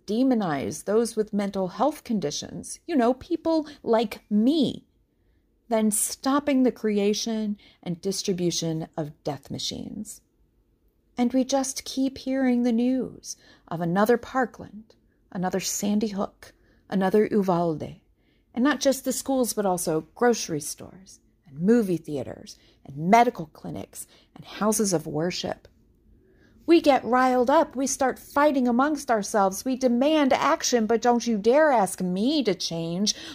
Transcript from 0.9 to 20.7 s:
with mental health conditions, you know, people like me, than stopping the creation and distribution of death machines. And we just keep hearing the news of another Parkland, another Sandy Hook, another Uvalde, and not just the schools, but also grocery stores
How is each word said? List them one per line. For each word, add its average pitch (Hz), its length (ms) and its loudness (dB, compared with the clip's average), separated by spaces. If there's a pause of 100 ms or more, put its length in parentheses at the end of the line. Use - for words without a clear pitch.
with 214 180 -4
mental 196 360 -2
health 294 340 -2
conditions, - 840 -6
you 330 100 -2
know, 247 180 4
people 320 540 -2 (160)
like 220 440 -2
me, 226 580 0 (800)
than 220 240 2
stopping 269 720 0
the 247 80 4
creation 208 840 -2 (220)
and 170 200 -8
distribution 170 960 -2
of 151 260 -8
death - 300 -10
machines. - 680 -10 (960)
And 240 160 0
we 262 120 2
just 269 400 -2
keep 269 340 -4
hearing 254 440 0
the 240 100 2
news 247 640 -2 (320)
of 160 120 -6
another 196 360 2
Parkland, - 800 -6 (340)
another 185 300 -2
Sandy 208 480 -2
Hook, - 440 -8 (380)
another 214 360 4
Uvalde, 170 760 0 (520)
and 233 120 0
not 269 160 2
just 269 240 0
the 262 80 -2
schools, 262 400 0
but 202 140 -2
also 170 500 0
grocery 226 440 0
stores - 600 -16 (260)